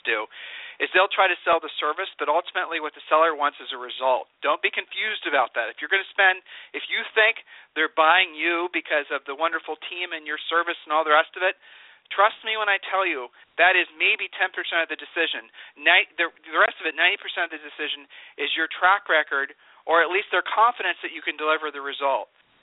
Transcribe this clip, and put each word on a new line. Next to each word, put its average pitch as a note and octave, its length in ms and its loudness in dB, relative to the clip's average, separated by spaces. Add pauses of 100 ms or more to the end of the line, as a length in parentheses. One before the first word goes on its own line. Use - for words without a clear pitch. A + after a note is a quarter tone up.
do, A2 240 -2 (500)
is C#3+ 160 -4
they'll F#3 160 4
try F#3+ 160 2
to F3+ 160 -2
sell E3+ 160 2
the D#3+ 220 -10
service, D#3 400 -4
but D3 100 -4
ultimately E3+ 480 -4
what D3+ 160 -8
the - 160 -20
seller D#3+ 240 4
wants C#3+ 240 -2
is C3 140 -12
a C3 80 -10
result. B2 480 -2 (160)
Don't D3+ 180 0
be G3+ 80 0
confused G3+ 560 -6
about C#3 300 0
that. A2+ 160 -4
If - 80 -18
you're D3+ 100 -8
gonna F#3+ 220 0
spend, F#3 320 2 (320)
if D3 160 -8
you G#3 80 -4 (160)
think G#3+ 260 2 (320)
they're D#3 220 -2
buying D#3+ 400 4
you E3+ 400 0
because D3+ 340 -2
of C#3+ 140 -6
the C#3+ 100 -10
wonderful D#3+ 540 -4
team F3+ 240 -10
and D#3 160 -10
your D3+ 100 -6 (140)
service E3+ 320 0
and D3+ 80 -8
all D#3 100 4
the D3+ 140 4
rest D#3+ 180 2
of F#3 80 -10
it, F#3 160 -2 (560)
trust G#3 320 4
me A3 80 -4
when G#3+ 160 -2
I G3 160 2
tell F#3+ 160 0
you D3+ 240 -4 (320)
that F3+ 160 6
is F3 240 2
maybe G3 400 0
ten F#3 160 -2
percent E3+ 320 -2
of D3+ 40 -8
the D#3 120 -6
decision. C#3+ 480 -4 (240)
Ni-, E3+ 400 4
the, E3+ 160 -2 (160)
the D#3+ 160 2
rest A3+ 160 0
of F#3 80 -8
it, D#3 80 -4
ninety F3 240 2
percent F3+ 320 -6
of D#3+ 80 -10
the D3+ 80 -20
decision, C#3+ 400 -10 (320)
is D3 160 -4
your D#3+ 160 -2
track F#3+ 400 2
record, D3 480 0 (240)
or D#3+ 160 4
at E3 160 4
least G3+ 160 -2
their F3+ 160 0
confidence G#3+ 560 0
that E3+ 80 -8
you D#3 160 -14
can D#3+ 80 -4
deliver D3+ 400 0
the C#3 80 -10
result. C3+ 480 -2 (320)